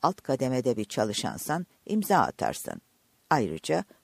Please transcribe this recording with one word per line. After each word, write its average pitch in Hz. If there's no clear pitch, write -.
alt 175
kademede 127
bir 107
çalışansan 110
imza 202
atarsın. -
Ayrıca 139